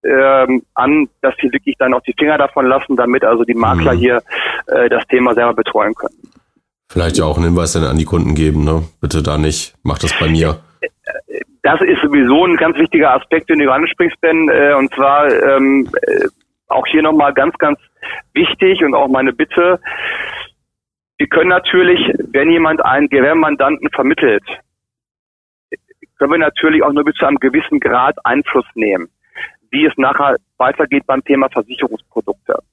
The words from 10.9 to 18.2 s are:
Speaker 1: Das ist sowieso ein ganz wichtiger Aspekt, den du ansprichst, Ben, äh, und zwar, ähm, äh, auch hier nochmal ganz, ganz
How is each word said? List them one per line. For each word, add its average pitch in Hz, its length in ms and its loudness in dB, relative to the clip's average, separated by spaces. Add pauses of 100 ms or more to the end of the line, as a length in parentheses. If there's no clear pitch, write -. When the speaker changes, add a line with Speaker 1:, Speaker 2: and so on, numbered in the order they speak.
Speaker 1:
Das 156 180 0
ist 180 220 0
sowieso 143 420 4
ein 175 140 2
ganz 160 180 0
wichtiger 156 380 2
Aspekt, 160 340 -2
den 156 120 2
du 135 120 2
ansprichst, 165 480 -2
Ben, 160 300 2
äh, 143 240 4
und 135 200 0
zwar, 139 380 2 (100)
ähm, 135 460 2 (140)
äh, - 240 0 (420)
auch 127 180 -2
hier 156 140 2
nochmal 156 320 2
ganz, 139 240 0
ganz 147 220 0 (560)